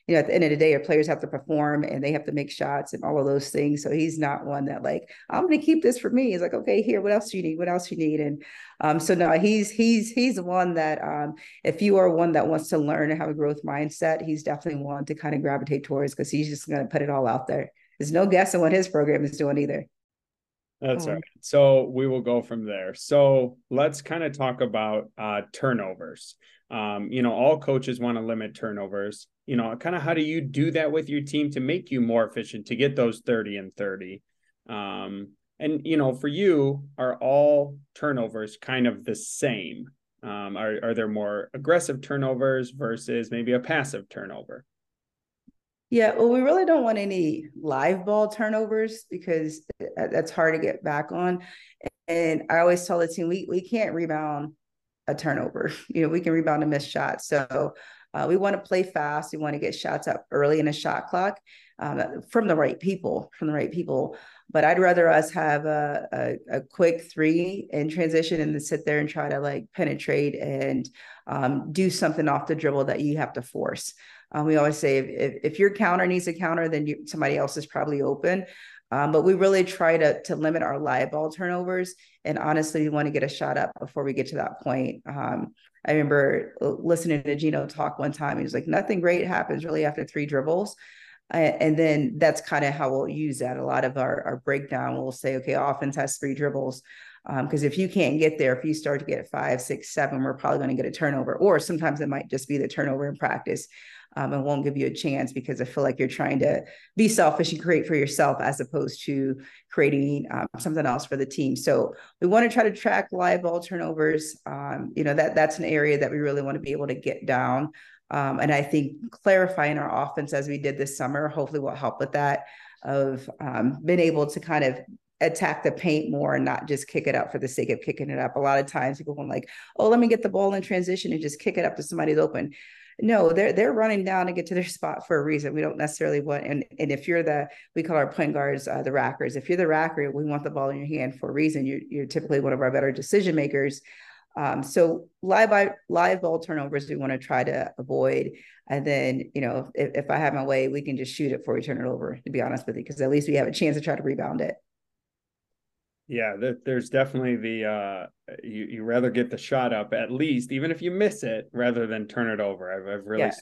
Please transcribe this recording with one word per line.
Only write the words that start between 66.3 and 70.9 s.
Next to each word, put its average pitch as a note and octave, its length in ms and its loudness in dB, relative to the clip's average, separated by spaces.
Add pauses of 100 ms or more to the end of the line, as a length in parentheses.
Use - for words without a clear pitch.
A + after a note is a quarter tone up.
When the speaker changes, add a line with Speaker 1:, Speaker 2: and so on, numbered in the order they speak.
Speaker 1:
a, - 80 -4
a C3 40 -4
quick E3 500 0
three E3+ 600 0
in D3+ 180 -2
transition D#3+ 500 0
and D3+ 140 0
then D3 80 -4
sit D3 240 -6
there D3+ 140 2
and D3+ 100 0
try D3 200 -4
to, C#3+ 100 -4
like, C#3+ 340 -6
penetrate C#3+ 600 0
and, C3+ 540 -2 (380)